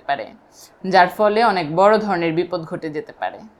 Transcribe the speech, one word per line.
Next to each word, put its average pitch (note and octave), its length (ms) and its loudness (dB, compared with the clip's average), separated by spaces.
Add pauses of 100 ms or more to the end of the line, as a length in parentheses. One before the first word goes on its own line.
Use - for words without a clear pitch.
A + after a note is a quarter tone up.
পারে, C3+ 180 -4 (680)
যার F3+ 240 6
ফলে G#3+ 220 2 (120)
অনেক F3+ 140 -2 (140)
বড় G3+ 140 6 (120)
ধরনের E3+ 340 -2
বিপদ F3+ 300 -4
ঘটে E3+ 280 -10
যেতে D3 240 -12
পারে। F#2 180 -8 (200)